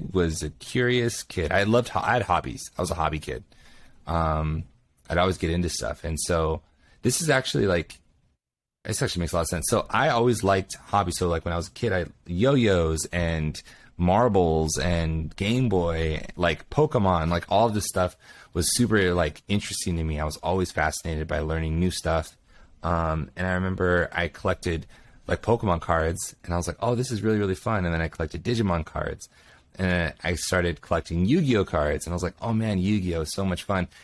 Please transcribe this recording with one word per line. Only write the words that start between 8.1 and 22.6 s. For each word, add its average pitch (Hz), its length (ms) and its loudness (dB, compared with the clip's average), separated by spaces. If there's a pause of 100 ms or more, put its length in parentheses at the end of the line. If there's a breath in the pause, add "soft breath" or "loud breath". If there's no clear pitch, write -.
this - 180 -4
actually 101 160 -2
makes 85 140 -2
a - 20 0
lot 85 80 2
of 82 60 -4
sense. 82 200 -2
So 104 180 2
I 131 220 0
always 120 340 2
liked 98 320 2 (120)
hobbies. 95 320 0
So, 92 80 0
like, 82 180 -2
when 85 80 -4
I 85 40 -2
was 85 100 -4
a - 40 -20
kid, 117 220 -2
I, 90 120 0 (200)
yo-yos 92 840 2
and 82 500 -2 (360 loud breath)
marbles 90 840 4
and 80 560 -2
Game 117 340 0
Boy, 82 560 0 (100)
like, 85 360 0
Pokemon, 95 580 2
like, 85 200 0
all 107 180 4
of 107 80 -2
this 101 100 -2
stuff 90 320 -2 (360 loud breath)
was 87 220 0
super, 101 380 4
like, 82 340 -2
interesting 98 500 -2
to 82 60 -2
me. 78 160 -2
I 76 60 -2
was 76 120 -6
always 90 340 -2
fascinated 78 560 -2
by 76 120 -2
learning 80 400 -2
new 90 120 2
stuff. 80 440 -2 (460 soft breath)